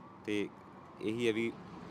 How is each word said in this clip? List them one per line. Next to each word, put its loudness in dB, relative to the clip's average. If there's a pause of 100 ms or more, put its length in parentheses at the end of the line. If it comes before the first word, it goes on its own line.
(260)
ਤੇ 4 (540)
ਇਹੀ 4
ਹੈ 8
ਵੀ 4 (380)